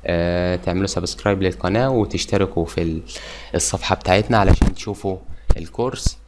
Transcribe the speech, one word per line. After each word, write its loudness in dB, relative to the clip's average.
آه، 0
تعملوا -2
subscribe -2
للقناة 0
وتشتركوا 0
في -4
ال-، -2
الصفحة 0
بتاعتنا 2
علشان 6
تشوفوا -6
الكورس -4